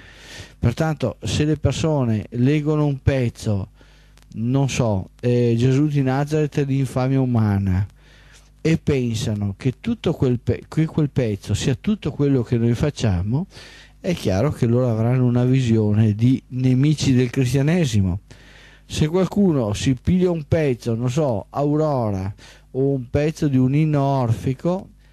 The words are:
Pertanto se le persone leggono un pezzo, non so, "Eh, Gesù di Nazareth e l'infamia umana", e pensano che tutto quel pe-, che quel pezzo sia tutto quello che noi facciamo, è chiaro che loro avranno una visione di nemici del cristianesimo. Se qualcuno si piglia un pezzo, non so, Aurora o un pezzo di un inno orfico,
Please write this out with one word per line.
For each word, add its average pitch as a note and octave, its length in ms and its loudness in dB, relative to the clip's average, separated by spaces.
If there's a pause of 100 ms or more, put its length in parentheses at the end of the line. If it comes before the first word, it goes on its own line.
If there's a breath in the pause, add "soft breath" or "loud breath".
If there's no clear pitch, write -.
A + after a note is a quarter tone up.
(580 loud breath)
Pertanto C#3+ 640 -2
se - 240 -2
le D3+ 120 0
persone C3+ 720 0
leggono D3 560 0
un C#3 140 -2
pezzo, A2+ 680 -2 (680 soft breath)
non B2+ 340 0
so, G#2 500 -2
"Eh, A#2+ 360 2
Gesù C3 320 2
di C#3+ 140 0
Nazareth C#3+ 560 0
e C#3+ 60 0
l'infamia C3+ 580 0
umana", G2+ 640 0 (760 soft breath)
e D#3+ 200 0
pensano A2+ 760 -2
che - 240 -4
tutto A3+ 340 -4
quel B2 260 0
pe-, - 280 -4
che D#3+ 200 0
quel D3+ 240 -2
pezzo G#2+ 420 -2
sia C3 220 0
tutto G3 360 -4
quello C#3 300 0
che A#2 160 -2
noi A#2 160 2
facciamo, A#2 720 -2 (540 loud breath)
è F3 160 -2
chiaro A2 360 0
che C3+ 140 -2
loro A#2+ 240 2
avranno A#2+ 360 0
una B2 200 2
visione A2 680 2
di B2 320 2
nemici C3 680 2
del B2 160 2
cristianesimo. B2+ 920 0 (680 loud breath)
Se D3+ 200 0
qualcuno E3+ 640 2
si C3 280 0
piglia F3+ 300 2
un D#3+ 160 -4
pezzo, C3 480 0
non B2 140 -2
so, B2+ 400 -2
Aurora C3+ 840 -2 (380 loud breath)
o C#3 220 0
un B2+ 160 -6
pezzo D3+ 400 -2
di C3 80 2
un C3 180 2
inno D3+ 260 2
orfico, C#3 920 -2 (220 soft breath)